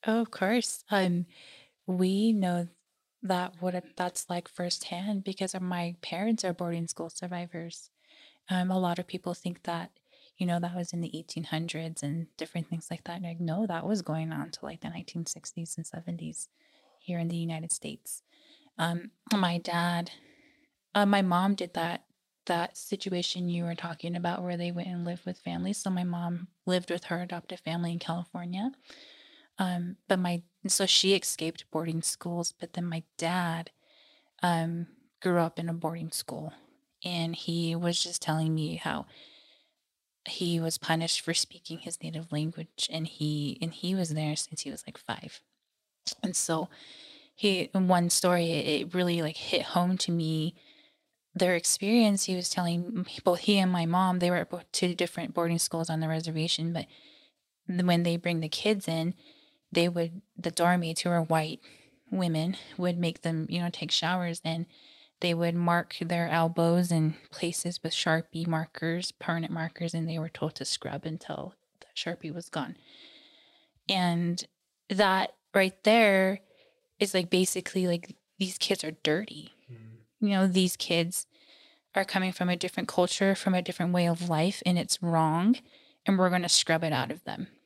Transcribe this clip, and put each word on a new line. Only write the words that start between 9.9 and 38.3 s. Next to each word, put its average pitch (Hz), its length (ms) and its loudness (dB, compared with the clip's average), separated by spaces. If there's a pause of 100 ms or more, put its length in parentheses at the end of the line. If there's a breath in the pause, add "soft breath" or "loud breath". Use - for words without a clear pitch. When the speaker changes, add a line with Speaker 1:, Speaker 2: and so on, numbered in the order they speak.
Speaker 1:
you 185 100 -2
know, 175 120 2
that 175 160 -2
was 175 180 -4
in 170 80 -4
the 165 160 -6
eighteen 165 280 -8
hundreds 160 580 -6
and 165 240 -4 (100)
different 160 320 -6
things 165 220 -6
like 170 140 -10
that. 170 120 -10
And, 180 80 -8
like, 170 160 -8
no, 175 260 0
that 170 200 -4
was 202 160 0
going 160 300 -4
on 151 180 -6
to, - 140 -14
like, 156 160 -10
the 170 100 -8
nineteen 170 360 -8
sixties - 500 -10
and 165 100 -10
seventies 165 600 -10 (500 soft breath)
here 175 220 -6
in 170 80 -2
the 170 80 -4
United 165 360 -4
States. - 500 -10 (540 soft breath)
Um, 170 360 -4 (200)
my 180 260 4
dad, 170 520 0 (840 loud breath)
uh, 202 100 6
my 202 160 6
mom 185 320 4
did 180 200 -6
that, 170 320 -4 (400)
that 170 300 0
situation 180 720 -4
you 170 140 -2
were 170 140 -4
talking 170 400 -6
about 175 260 -2
where 180 140 -4
they 175 160 -4
went 175 160 -6
and 175 160 -6
lived 175 200 -6
with 180 140 -8
families. 175 400 -4
So 196 120 -4
my 180 120 0
mom 175 460 -4 (180)
lived 180 240 0
with 170 140 -4
her 175 180 -4
adoptive 175 380 -10
family 170 320 -4
in 170 80 -4
California. 175 720 -6 (880 loud breath)
Um, 180 380 -2 (100)
but 190 100 4
my, 175 240 0 (240)
so 190 200 2
she 190 280 6
escaped - 560 -4
boarding 165 320 -2
schools, 170 560 -4
but 170 140 -12
then 175 140 -4
my 165 180 -4 (120)
dad, 170 540 -2 (720 soft breath)
um, 170 460 0 (340)
grew 175 160 4
up 165 220 0
in 170 80 -4
a 170 40 -2
boarding 165 380 -4
school, - 420 -8 (520 loud breath)
and 165 320 -2
he 170 400 -2
was 170 260 0
just 175 180 -4
telling 160 320 2